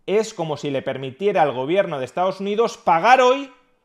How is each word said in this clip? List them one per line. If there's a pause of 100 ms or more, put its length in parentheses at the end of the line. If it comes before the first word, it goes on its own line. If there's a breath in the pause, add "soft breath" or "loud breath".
Es
como
si
le
permitiera
al
gobierno
de
Estados
Unidos
pagar
hoy (340)